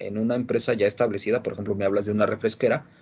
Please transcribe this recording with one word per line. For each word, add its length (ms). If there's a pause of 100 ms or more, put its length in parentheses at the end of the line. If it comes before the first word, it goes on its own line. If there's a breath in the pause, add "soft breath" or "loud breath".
en 180
una 160
empresa 400
ya 140
establecida, 560
por 80
ejemplo, 240
me 80
hablas 220
de 60
una 140
refresquera, 600 (160 soft breath)